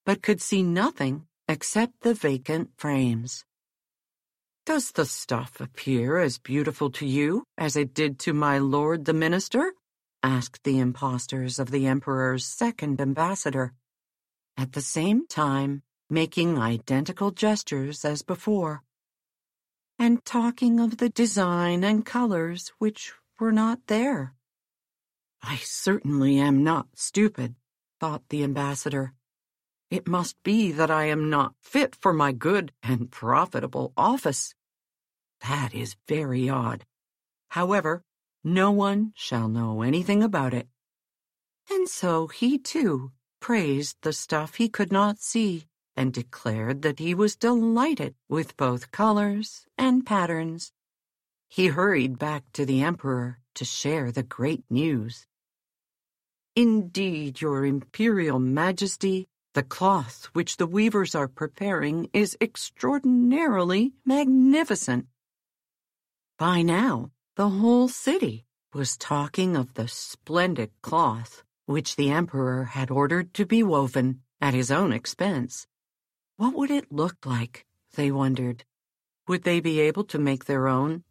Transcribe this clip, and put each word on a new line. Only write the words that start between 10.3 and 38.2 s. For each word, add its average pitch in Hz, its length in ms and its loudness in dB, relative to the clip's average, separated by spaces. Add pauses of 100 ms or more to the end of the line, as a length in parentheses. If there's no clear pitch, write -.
the 135 160 2
impostors 127 800 -4
of 120 120 -4
the 135 140 0
emperor's 131 600 0
second 151 560 -4
ambassador, 139 720 -2 (840)
at 131 160 -6
the 143 100 -8
same 202 460 0
time 139 560 -2 (260)
making 160 480 0
identical 135 720 0
gestures 151 760 -2
as 147 160 -4
before, 175 640 -4 (1120)
and 233 260 4
talking 240 560 0
of 233 180 0
the 247 120 0
design 175 720 2
and 214 220 2
colors 180 720 -2
which - 360 -4 (240)
were 226 140 0
not 220 360 0
there. 220 460 0 (1120)
"I 127 140 -6
certainly 139 800 0
am 139 240 4
not 156 340 0
stupid," 165 580 0 (440)
thought 151 300 -6
the 147 140 -2
ambassador. 139 720 -4 (800)
"It - 160 -4
must 175 340 -2
be 208 300 2
that 151 180 2
I 156 160 2
am 151 240 0
not 147 300 0
fit - 360 0
for 185 180 2
my 147 180 2
good 165 500 0
and 123 300 -2
profitable 131 840 -2
office. 180 600 0 (840)
That 127 340 -4
is 113 220 -10 (100)
very 135 420 -2
odd. 117 360 -4 (640)
However, 175 540 0 (400)